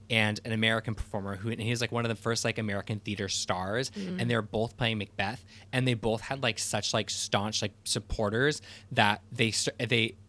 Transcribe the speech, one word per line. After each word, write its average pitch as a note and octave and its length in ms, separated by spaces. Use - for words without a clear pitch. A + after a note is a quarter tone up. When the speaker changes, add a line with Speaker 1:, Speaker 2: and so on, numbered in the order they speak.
Speaker 1:
and G#2+ 360
an A2+ 60
American A2+ 440
performer G2 400
who, G2 140
and A2+ 120
he's, A2+ 200
like, A#2 100
one A#2 140
of A#2 40
the A2+ 60
first, A#2 280
like, A2+ 140
American G#2 420
theater G2+ 300
stars. G2+ 640
Speaker 2:
Mm-hmm. F#3 280
Speaker 1:
And A#2+ 100
they're A#2 120
both A2 360
playing A2+ 200
Macbeth. G2+ 460
And C3 160
they B2+ 60
both A2 280
had, C#3 220
like, A2+ 160
such, - 340
like, G#2+ 160
staunch, - 520
like, G#2 120
supporters A2+ 800
that G#2+ 300
they A#2+ 200
st-, - 260
they, A2+ 380